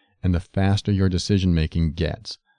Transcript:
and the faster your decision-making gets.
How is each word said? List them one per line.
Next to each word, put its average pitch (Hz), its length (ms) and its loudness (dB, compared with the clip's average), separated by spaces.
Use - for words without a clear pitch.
and 92 100 2
the 85 60 0
faster 98 520 -2
your 95 180 2
decision-making 85 840 0
gets. - 440 -8